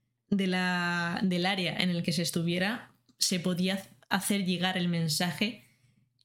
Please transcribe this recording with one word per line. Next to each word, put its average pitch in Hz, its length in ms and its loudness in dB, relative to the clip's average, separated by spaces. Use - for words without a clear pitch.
de 196 180 2
la, 175 760 0
del 180 220 2
área 185 320 0
en 185 120 2
el 170 140 0
que 175 100 0
se 165 80 0
estuviera, 175 720 -2
se - 220 0
podía 185 420 0
hacer 202 360 0
llegar 185 320 0
el 175 100 0
mensaje 170 760 -2